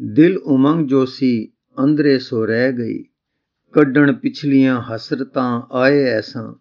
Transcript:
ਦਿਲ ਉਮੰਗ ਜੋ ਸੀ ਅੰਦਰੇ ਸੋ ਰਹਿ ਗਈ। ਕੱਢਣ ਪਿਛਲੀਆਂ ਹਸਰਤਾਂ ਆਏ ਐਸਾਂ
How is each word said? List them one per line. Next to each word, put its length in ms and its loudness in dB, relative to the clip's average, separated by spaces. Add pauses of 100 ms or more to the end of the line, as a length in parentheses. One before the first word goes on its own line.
ਦਿਲ 360 2
ਉਮੰਗ 500 0
ਜੋ 180 2
ਸੀ 460 -4 (320)
ਅੰਦਰੇ 340 2
ਸੋ 280 -4
ਰਹਿ 260 0
ਗਈ। 320 -8 (680)
ਕੱਢਣ 400 4
ਪਿਛਲੀਆਂ 680 0
ਹਸਰਤਾਂ 800 -6 (100)
ਆਏ 320 2
ਐਸਾਂ 560 -6